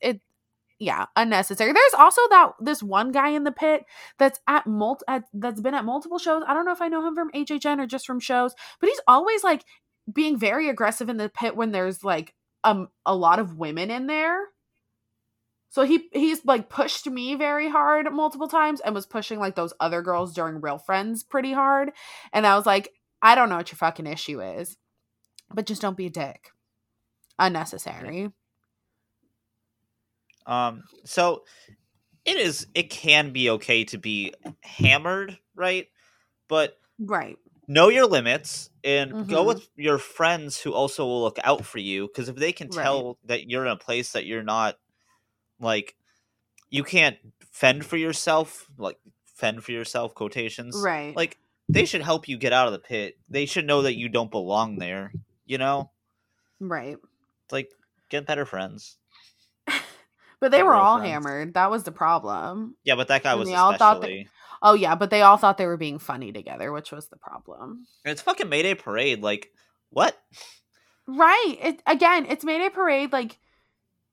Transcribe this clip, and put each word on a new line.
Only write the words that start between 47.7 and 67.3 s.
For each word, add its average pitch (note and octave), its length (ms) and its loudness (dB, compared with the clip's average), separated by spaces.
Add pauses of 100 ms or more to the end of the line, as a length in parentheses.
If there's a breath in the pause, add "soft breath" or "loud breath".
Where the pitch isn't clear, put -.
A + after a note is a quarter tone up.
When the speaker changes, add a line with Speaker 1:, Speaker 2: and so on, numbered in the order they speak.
Speaker 2:
for E3+ 120 -6
yourself, D#3+ 840 -2
like, G2+ 200 -10 (260)
fend A2+ 400 -6
for B2 80 -10
yourself, A#2 420 -6
quotations. A#2+ 680 -8
Speaker 1:
Right. D#3 340 -6
Speaker 2:
Like, E3 220 -4 (300)
they A3 180 4
should F3 160 -6
help D#3+ 260 -4
you C3 100 -8
get B2 140 0
out B2+ 140 4
of A2+ 60 -2
the G2 60 -8
pit. G#2+ 400 -8 (100)
They C#3+ 180 -4
should D#3 200 -4
know C#3+ 160 2
that C3 140 0
you A#2+ 120 -8
don't A2+ 220 -2
belong G#2 480 -2
there, F#2+ 340 -10 (320)
you C3 140 -6
know? C3+ 320 -4 (720)
Speaker 1:
Right. D3+ 360 -10 (480)
Speaker 2:
It's - 80 -16
like, C3+ 200 -8 (380)
get C#3+ 160 -6
better C#3+ 200 -4
friends. F#2+ 500 -12 (720 soft breath)
Speaker 1:
<laughs> - 160 -4 (560 soft breath)
But C4 120 2
they C#4 80 6
Speaker 2:
Get G4 80 6
Speaker 1:
were F4+ 60 8
Speaker 2:
real G#3+ 100 8
Speaker 1:
all A3 160 6
Speaker 2:
friends. G3 140 -4
Speaker 1:
hammered. D3 420 -6
That F#3+ 160 2
was A3 140 -4
the F3 80 -10
problem. D#3+ 920 -2
Speaker 2:
Yeah, C3+ 120 2
but B2+ 120 -4
that C3+ 140 2
guy C#3+ 80 0
Speaker 1:
And A#2+ 100 2
Speaker 2:
was - 80 -4
Speaker 1:
they F#3 60 -4
all F#3+ 240 6
thought G#3+ 240 6
they F#3 60 -6
Speaker 2:
especially G3 200 -12 (320 loud breath)
Speaker 1:
Oh, G#3+ 140 8
yeah, F3+ 200 2
but F#3+ 140 -2
they G#3 140 4
all G3+ 160 10
thought G3 180 4
they G3 100 -2
were E3+ 120 -2
being D3 200 -6
funny B2+ 320 -10
together, G#2 420 -10
which D3+ 200 -12
was D3+ 160 -18
the - 80 -20
problem. - 720 -18 (180)